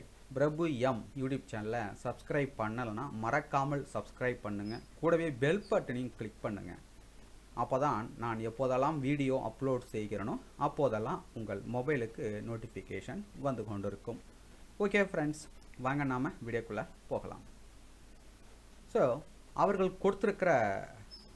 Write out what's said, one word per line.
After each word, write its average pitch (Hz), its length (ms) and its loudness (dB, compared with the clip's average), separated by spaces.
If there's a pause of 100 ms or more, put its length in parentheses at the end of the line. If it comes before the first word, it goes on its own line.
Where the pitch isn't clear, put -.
(340)
பிரபு 151 300 4 (260)
எம் 107 140 -2 (160)
YouTube 135 320 -2
சேனலை 110 320 -2 (180)
சப்ஸ்கிரைப் 135 600 -2
பண்ணலைன்னா, 113 420 -2 (180)
மறக்காமல் 143 680 2
சப்ஸ்கிரைப் 123 520 -2
பண்ணுங்க. 104 300 -4 (240)
கூடவே 165 300 4 (140)
பெல் 190 260 4
பட்டனையும் 127 480 0
கிளிக் - 280 -8
பண்ணுங்க. 98 280 -4 (880)
அப்பதான் 127 460 2 (140)
நான் 113 260 0
எப்போதெல்லாம் 131 560 2
வீடியோ 135 320 4 (100)
அப்லோட் 127 460 0
செய்கிறேனோ, 107 420 -2 (320)
அப்போதெல்லாம் 127 560 2 (160)
உங்கள் 101 220 -4 (140)
மொபைலுக்கு 127 520 0 (220)
நோட்டிஃபிகேஷன் 113 760 -6 (240)
வந்து 117 180 0
கொண்டிருக்கும். 104 560 -4 (640)
ஓகே 202 160 4 (100)
ஃப்ரெண்ட்ஸ், 151 300 0 (460)
வாங்க 143 260 2
நாம 127 180 0 (160)
வீடியோக்குள்ள 113 360 -2 (260)
போகலாம். 95 340 -4 (1500)
So, 226 80 6 (600)
அவர்கள் 190 280 4 (140)
கொடுத்திருக்கிற 196 480 4 (840)